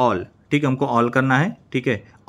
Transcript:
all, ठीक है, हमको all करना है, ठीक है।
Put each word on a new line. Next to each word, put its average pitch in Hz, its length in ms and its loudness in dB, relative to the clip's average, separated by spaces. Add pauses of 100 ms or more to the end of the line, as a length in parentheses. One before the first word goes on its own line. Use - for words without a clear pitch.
all, 104 240 0 (260)
ठीक 147 120 0
है, 143 60 0
हमको 131 180 0
all 120 280 0
करना 131 240 2
है, 196 180 -2 (160)
ठीक 131 160 -2
है। 107 140 -2 (260)